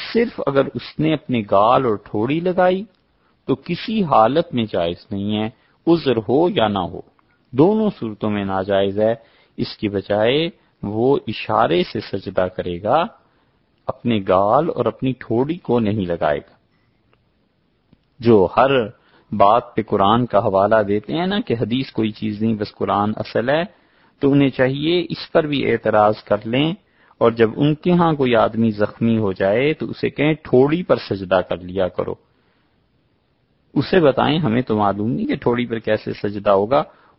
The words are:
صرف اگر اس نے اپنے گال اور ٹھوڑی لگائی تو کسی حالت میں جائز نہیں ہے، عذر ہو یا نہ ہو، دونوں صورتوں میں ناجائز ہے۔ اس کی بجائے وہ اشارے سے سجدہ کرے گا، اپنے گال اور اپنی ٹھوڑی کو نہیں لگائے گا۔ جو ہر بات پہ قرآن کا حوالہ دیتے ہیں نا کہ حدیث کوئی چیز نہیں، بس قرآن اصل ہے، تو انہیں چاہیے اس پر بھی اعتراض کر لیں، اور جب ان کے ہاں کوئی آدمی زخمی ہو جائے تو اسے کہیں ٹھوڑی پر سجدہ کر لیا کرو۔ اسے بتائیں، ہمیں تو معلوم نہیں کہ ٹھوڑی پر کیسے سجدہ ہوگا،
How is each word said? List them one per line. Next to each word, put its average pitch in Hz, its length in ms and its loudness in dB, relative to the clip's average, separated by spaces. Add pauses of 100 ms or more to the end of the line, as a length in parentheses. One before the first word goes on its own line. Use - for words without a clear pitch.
صرف 233 420 -2
اگر 139 280 2
اس - 140 -10 (100)
نے 156 160 0
اپنے 127 360 -2
گال 117 360 4
اور 107 180 0
ٹھوڑی 123 380 -4
لگائی 185 400 0 (680)
تو 135 60 0 (100)
کسی 208 400 -4
حالت 135 500 2
میں 117 160 0
جائز 87 400 -4
نہیں 101 260 -4
ہے، 107 120 -2 (380)
عذر 147 300 2 (120)
ہو 123 100 2 (120)
یا 117 180 0
نہ 101 100 -2 (100)
ہو، - 120 -12 (520)
دونوں 208 360 2 (100)
صورتوں 110 320 -4
میں 104 140 -2
ناجائز 98 540 0
ہے۔ 110 160 2 (440)
اس - 180 -8
کی 107 140 -4
بجائے 104 480 0 (440)
وہ 117 340 0 (100)
اشارے 117 580 0
سے - 180 -8
سجدہ 92 440 -4 (100)
کرے 90 260 -8
گا، 120 160 0 (880)
اپنے 117 300 -2 (100)
گال 104 460 2
اور 120 120 -2
اپنی 127 340 -2
ٹھوڑی 139 400 -2
کو 120 200 -2
نہیں 104 260 -2
لگائے 82 320 -2
گا۔ - 160 -16 (1700)
جو 110 260 6 (100)
ہر 131 140 4 (640)
بات 107 440 4
پہ 113 100 0
قرآن 107 400 2
کا - 140 0
حوالہ 104 440 2
دیتے 104 280 -4
ہیں 170 140 -2
نا 202 140 -2
کہ - 200 -4
حدیث 123 320 -4
کوئی 110 200 -2
چیز 107 300 -6
نہیں، 113 140 0
بس 104 180 -8
قرآن 101 420 0
اصل - 320 -4
ہے، 151 140 0 (600)
تو 139 100 2
انہیں 143 180 4
چاہیے 143 500 0 (100)
اس - 220 -10
پر 160 140 2
بھی 139 200 -4
اعتراض 107 580 2
کر 104 220 -2
لیں، 131 220 0 (520)
اور 117 120 4
جب 113 240 2
ان 147 200 2
کے 175 180 -2
ہاں 170 200 2
کوئی 131 220 0
آدمی 110 380 2
زخمی 110 440 0
ہو 101 160 0
جائے 113 400 0
تو - 160 -8
اسے - 200 -4
کہیں 151 320 0
ٹھوڑی 147 400 4
پر 127 180 2
سجدہ 95 480 -2
کر 87 120 -4
لیا 90 300 -4
کرو۔ 92 240 -6 (1600)
اسے 175 260 2
بتائیں، 135 380 2
ہمیں 127 240 0
تو 110 140 -4
معلوم 104 340 -2
نہیں 208 160 -4
کہ 294 100 -4
ٹھوڑی 120 300 -2
پر 117 140 -6
کیسے 107 340 -4
سجدہ 104 380 -4
ہوگا، 110 300 2 (360)